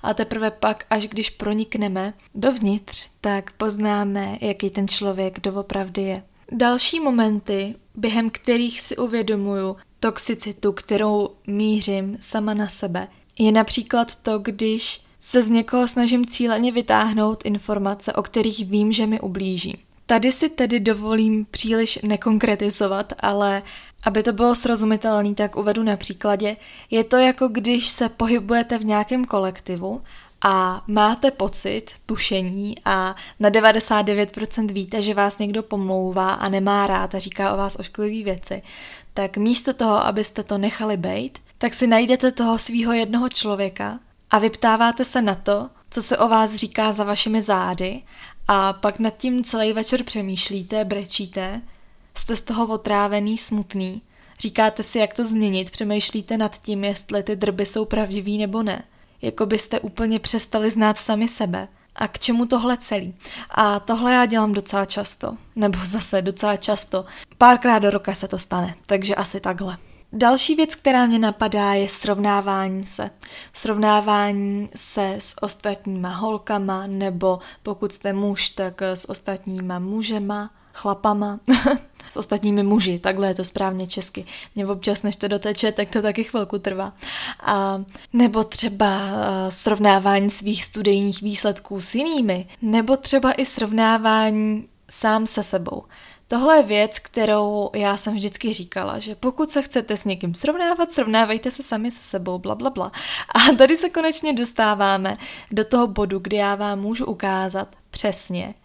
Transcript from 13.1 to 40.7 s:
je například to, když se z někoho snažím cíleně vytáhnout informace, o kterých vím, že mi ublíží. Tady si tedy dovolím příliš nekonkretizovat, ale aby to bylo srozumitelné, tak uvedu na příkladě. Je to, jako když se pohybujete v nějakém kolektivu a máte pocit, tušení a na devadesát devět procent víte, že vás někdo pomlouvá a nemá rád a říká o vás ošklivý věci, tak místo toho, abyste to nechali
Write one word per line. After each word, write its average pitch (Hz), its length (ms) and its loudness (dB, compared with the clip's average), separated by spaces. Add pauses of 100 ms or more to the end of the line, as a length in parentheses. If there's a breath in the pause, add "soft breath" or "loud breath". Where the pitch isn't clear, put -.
je 214 120 6
například 233 640 2
to, 214 240 -2
když 220 600 -4 (180 soft breath)
se 247 240 2
z 214 60 0
někoho 233 380 2
snažím 240 380 2
cíleně 233 460 0
vytáhnout 220 760 2
informace, 202 680 -2
o 208 100 0
kterých 214 420 0
vím, 208 260 2
že 220 140 2
mi 220 140 0
ublíží. 185 680 -6 (200)
Tady 240 260 4
si 311 180 0
tedy 240 300 0
dovolím 214 720 2
příliš 226 520 0
nekonkretizovat, 208 1160 0
ale 202 440 2 (400 loud breath)
aby 214 200 2
to 240 100 0
bylo 240 220 4
srozumitelné, 214 800 0
tak 208 200 -2
uvedu 214 280 0
na 208 140 2
příkladě. 208 600 -2 (340 loud breath)
Je 226 120 2
to, 254 140 4
jako 254 300 4
když 240 420 0
se 233 200 -2
pohybujete 233 680 0
v 214 80 -4
nějakém 214 400 0
kolektivu 190 760 -4 (400 loud breath)
a 190 460 2
máte 214 440 4
pocit, 202 600 -6 (140)
tušení 196 680 -4 (100)
a 190 300 0 (240 loud breath)
na 208 100 8
devadesát 220 520 6
devět 202 300 2
procent 220 400 -4
víte, 190 300 -4
že 208 120 0
vás 202 240 2
někdo 214 260 -2
pomlouvá 190 720 -2
a 196 160 -2
nemá 202 380 2
rád 190 280 -2
a 190 40 -4
říká 196 340 -2
o 196 40 0
vás 196 180 -2
ošklivý 214 480 -6
věci, 190 380 -6 (520 loud breath)
tak 190 240 -2
místo 240 360 0
toho, 220 320 2
abyste 208 380 -2
to 202 140 -4
nechali 208 400 -2